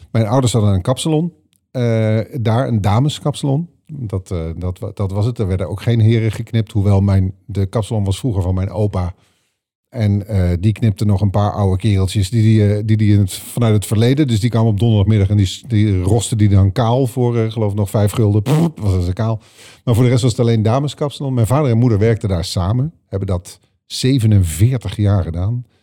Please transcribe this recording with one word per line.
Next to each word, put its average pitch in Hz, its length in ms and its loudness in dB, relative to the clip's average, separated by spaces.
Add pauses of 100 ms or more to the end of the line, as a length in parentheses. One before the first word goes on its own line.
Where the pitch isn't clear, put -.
(120)
Mijn 113 160 2
ouders 123 260 0
hadden 104 200 2
een 92 80 0
kapsalon. 156 520 -2 (380)
Eh, 113 480 0 (220)
daar 120 260 0
een 113 140 -2
dameskapsalon. 139 880 -2 (240)
Dat, 101 380 -8
eh, 82 260 -6
dat 90 220 -8
wa-, 101 140 -10
dat 95 180 -6
was 104 140 -2
het. 120 140 -4
Er 101 80 -2
werden 87 220 -4
ook 98 120 -8
geen 117 180 0
heren 110 320 2
geknipt. 113 400 -4
Hoewel 98 300 2
mijn, 95 320 2 (120)
de 98 200 -4
kapsalon 107 380 -4
was 98 160 -2
vroeger 98 220 -2
van 92 140 -2
mijn 95 140 -2
opa. 95 440 -4 (760)
En, 104 380 -2
eh, 92 220 0 (100)
die 107 120 0
knipte 107 340 -2
nog 101 160 2
een 104 80 2
paar 104 220 0
oude 95 260 0
kereltjes 95 520 0
die, 117 120 0
die, 107 340 4
eh, 104 100 -4
die, 107 120 2
die 104 160 2
in 101 60 4
het, 92 140 0
vanuit 117 400 0
het 101 120 2
verleden. 127 420 2
Dus 117 120 0
die 117 100 0
kwamen 113 220 2
op 98 80 -2
donderdagmiddag 107 500 2
en 104 80 2
die 98 80 4
s-, - 220 -10
die 104 340 2
rosten 107 360 0
die 104 120 4
dan 98 220 4
kaal 123 360 0
voor, 120 300 -2
eh, 110 140 -2
geloof 107 200 -2
ik, 104 60 -4
nog 101 120 -2
vijf 104 220 2
gulden. 104 300 2
Pff, 156 340 2
was 92 300 0
ze 90 80 -2
kaal. 113 280 -4 (420)
Maar 120 120 2
voor 127 80 4
de 123 60 4
rest 120 120 2
was 127 100 2
het - 80 -6
alleen 117 240 2
dameskapsalon. 139 720 -2
Mijn 117 140 2
vader 151 240 2
en 113 60 2
moeder 117 220 2
werkten 110 300 0
daar 87 160 -2
samen. 117 480 -2 (120)
Hebben 98 220 -6
dat 92 320 -8 (260)
zevenenveertig 107 1120 0
jaar 101 280 2
gedaan. 95 420 -4 (160)